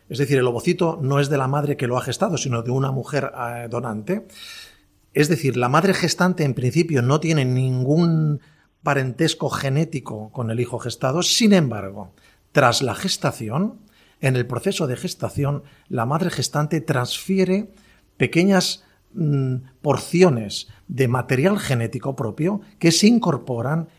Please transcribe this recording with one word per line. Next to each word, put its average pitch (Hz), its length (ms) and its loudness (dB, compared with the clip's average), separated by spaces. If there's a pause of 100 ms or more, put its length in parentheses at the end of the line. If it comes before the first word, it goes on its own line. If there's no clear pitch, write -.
es 117 100 -8
decir, 139 200 2
el 127 80 4
ovocito 165 560 0
no 139 180 2
es 139 80 0
de 147 80 0
la 131 120 0
madre 143 280 0
que 131 100 -4
lo 120 100 0
ha 127 40 0
gestado, 165 360 -2
sino 120 260 -2
de 120 80 -4
una 135 220 0
mujer, 131 440 -4
eh, 120 320 -8
donante. 120 580 -6 (840)
Es 147 160 2
decir, 139 280 0
la 123 120 0
madre 165 260 4
gestante 180 500 0
en 135 100 0
principio 135 480 2
no 139 180 2
tiene 156 240 2
ningún 139 960 2 (420)
parentesco 139 680 0
genético 123 800 -4
con 117 200 -4
el 113 100 -2
hijo 120 180 -4
gestado. 131 440 -4
Sin - 300 4
embargo, 104 600 0 (380)
tras 123 300 4
la 117 120 -2
gestación, 156 840 -4 (400)
en 131 160 2
el 123 100 0
proceso 156 400 -2
de 123 100 -4
gestación, 143 680 -4 (240)
la 117 180 -2
madre 160 240 0
gestante 151 500 -2
transfiere 185 920 -2 (440)
pequeñas, 180 680 2 (280)
mm, 139 440 0 (260)
porciones 135 880 2 (200)
de 131 180 0
material 131 540 2
genético 127 560 -4
propio 147 460 -4 (160)
que 165 120 4
se 165 160 4
incorporan 156 840 2 (100)